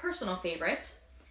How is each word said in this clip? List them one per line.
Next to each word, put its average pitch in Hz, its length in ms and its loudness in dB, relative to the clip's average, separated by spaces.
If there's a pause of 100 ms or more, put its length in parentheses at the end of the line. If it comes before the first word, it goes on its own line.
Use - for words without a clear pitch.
personal 226 340 0
favorite, 170 560 0 (400)